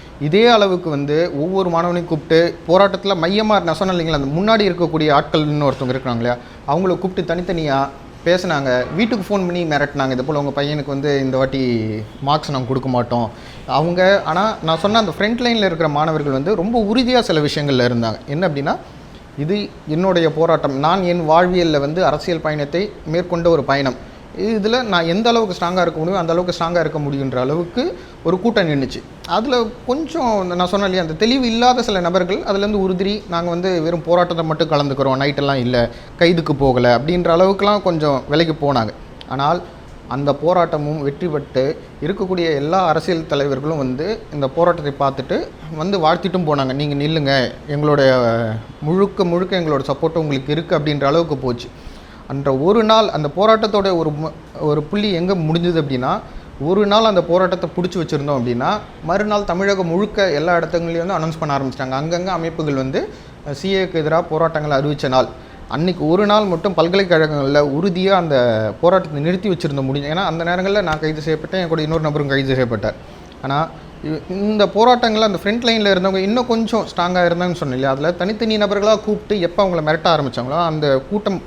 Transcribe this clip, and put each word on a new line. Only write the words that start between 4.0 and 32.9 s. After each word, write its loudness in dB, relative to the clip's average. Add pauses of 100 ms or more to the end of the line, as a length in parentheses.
அந்த -2
முன்னாடி 4
இருக்கக்கூடிய 0
ஆட்கள்னு 2
ஒருத்தவங்க -4
இருக்கிறாங்க -4
இல்லையா, 0 (320)
அவங்கள 2
கூப்பிட்டு -4
தனித்தனியா -2 (360)
பேசுனாங்க. 2 (120)
வீட்டுக்கு 0
ஃபோன் 0
பண்ணி -2
மிரட்டினாங்க, 0
"இது -2
போல -2
உங்க -2
பையனுக்கு -2
வந்து 0
இந்த 0
வாட்டி 0 (340)
மார்க்ஸ் 0
நாங்க -4
கொடுக்க -2
மாட்டோம்." 0 (360)
அவங்க, 2
ஆனா 0
நான் 0
சொன்ன 2
அந்த 0
ஃப்ரண்ட் 0
லைன்ல 2
இருக்கிற 0
மாணவர்கள் 0
வந்து 0
ரொம்ப 0
உறுதியா 2
சில 2
விஷயங்கள்ல 2
இருந்தாங்க. 0
என்ன 0
அப்படின்னா, -2 (640)
"இது -2 (180)
என்னுடைய 2
போராட்டம், 0
நான் 2
என் 0
வாழ்வியல்ல 4
வந்து 0
அரசியல் 0
பயணத்தை -2 (140)
மேற்கொண்ட 0
ஒரு 4
பயணம், 0 (440)
இதுல 0
நான் 0
எந்த 2
அளவுக்கு 2
ஸ்ட்ராங்கா -2
இருக்க 0
முடியும், -2
அந்த 0
அளவுக்கு 0
ஸ்ட்ராங்கா 0
இருக்க -2
முடியுன்ற -2
அளவுக்கு -2 (260)
ஒரு 0
கூட்டம் 2
நின்னுச்சு." -2 (240)
அதுல 0 (220)
கொஞ்சம் -2
நான் 0
சொன்னேன் 0
இல்லையா, 0
அந்த -4
தெளிவு 2
இல்லாத 4
சில -2
நபர்கள் 0
அதுலேருந்து -2
உறுதி, 0